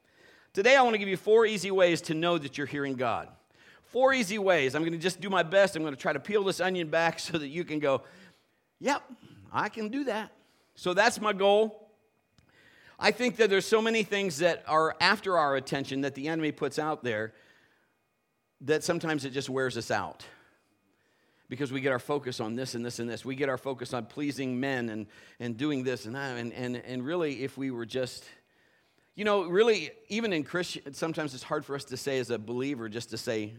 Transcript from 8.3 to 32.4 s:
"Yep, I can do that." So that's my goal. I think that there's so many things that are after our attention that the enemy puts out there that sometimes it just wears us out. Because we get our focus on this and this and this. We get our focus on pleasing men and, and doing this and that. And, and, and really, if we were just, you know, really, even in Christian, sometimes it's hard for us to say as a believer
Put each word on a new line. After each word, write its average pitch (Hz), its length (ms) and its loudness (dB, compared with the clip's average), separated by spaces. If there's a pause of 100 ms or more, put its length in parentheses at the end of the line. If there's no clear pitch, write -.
"Yep, 254 220 0 (500)
I 156 160 0
can 214 200 -6
do 269 160 -4
that." 214 280 -4 (420)
So - 180 -2
that's 214 280 4
my 214 120 2
goal. 202 480 4 (1160)
I 208 140 4
think 220 240 0
that 220 140 6
there's 196 160 4
so 220 160 4
many 226 200 2
things 196 360 -2
that 165 280 2
are 156 340 2
after 190 380 4
our 143 160 4
attention 135 460 -2
that 139 140 -2
the 135 120 -8
enemy 160 260 -2
puts 143 280 -4
out 151 240 -4
there 110 280 -2 (1300)
that 147 200 0
sometimes 160 420 -2
it 139 60 -6
just 131 180 -6
wears 131 280 -2
us 113 160 -6
out. 90 320 -4 (1200)
Because 127 220 -6
we 131 120 -4
get 139 100 2
our 127 60 0
focus 127 420 -4
on 113 140 -4
this 127 200 -6
and 120 120 -6
this 120 140 -8
and 120 100 -6
this. 110 120 -8
We 131 120 -8
get 139 140 -2
our 127 100 -2
focus 127 340 -8
on 117 140 -6
pleasing 131 520 -6
men 127 300 -2
and, 107 180 -8 (340)
and 120 160 -6
doing 135 280 -4
this 123 220 -4
and 117 80 -10
that. 135 240 -8
And, 117 160 -6
and, 123 220 -6
and 123 280 -8
really, 147 380 -4
if 127 160 -8
we 135 120 -4
were 120 140 -6
just, 123 400 -6 (880)
you 202 100 -6
know, 202 200 4
really, 185 460 4 (180)
even 220 240 -2
in 156 100 0
Christian, 160 520 -6
sometimes 156 400 -4
it's 127 80 -14
hard 151 220 -4
for 139 100 -8
us 135 120 -8
to 127 120 -8
say 135 200 -2
as 117 120 -2
a 117 80 -2
believer 120 500 -4